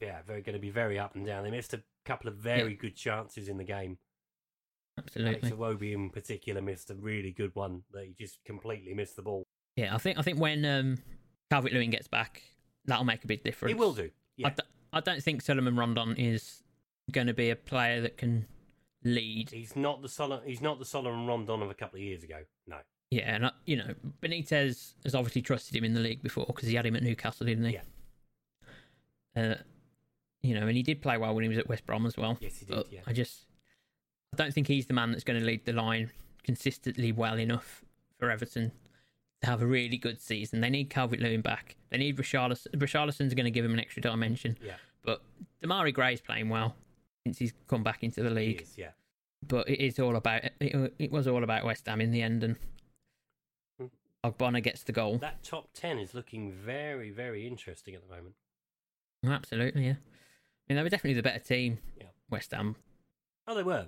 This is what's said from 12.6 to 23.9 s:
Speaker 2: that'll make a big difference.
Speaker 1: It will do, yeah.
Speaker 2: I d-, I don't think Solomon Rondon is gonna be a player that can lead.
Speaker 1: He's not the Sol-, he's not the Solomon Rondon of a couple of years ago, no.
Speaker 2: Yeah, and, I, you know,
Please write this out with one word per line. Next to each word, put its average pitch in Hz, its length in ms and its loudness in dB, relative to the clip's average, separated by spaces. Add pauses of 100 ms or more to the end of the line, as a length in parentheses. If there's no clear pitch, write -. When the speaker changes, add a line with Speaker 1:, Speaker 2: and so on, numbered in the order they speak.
Speaker 2:
that'll 123 180 2
make 113 220 2
a - 20 -4
big 110 160 0
difference. 113 300 0
Speaker 1:
It 220 40 0
will 214 160 4
do, 104 160 -4 (280)
yeah. 131 100 0
Speaker 2:
I - 40 4
d-, - 120 -4 (300)
I 160 80 2
don't 160 200 0
think 143 200 2
Solomon 127 340 4
Rondon 117 400 2
is - 480 0 (480)
gonna 120 220 2
be 117 160 4
a 117 80 0
player 120 440 2
that 117 140 -2
can 117 320 2 (560)
lead. 113 480 0
Speaker 1:
He's 113 240 -12
not 139 260 0
the 139 60 -12
Sol-, 135 380 -4
he's 127 160 -6
not 147 180 0
the 131 60 -10
Solomon 120 420 -4
Rondon 113 340 0
of 101 80 -4
a 98 60 -8
couple 101 220 -10
of 98 60 -8
years 92 200 -8
ago, 78 220 -14 (200)
no. 82 120 -14 (340)
Speaker 2:
Yeah, 110 240 0
and, 113 120 2
I, - 40 2 (140)
you 156 100 2
know, 113 200 -4 (260)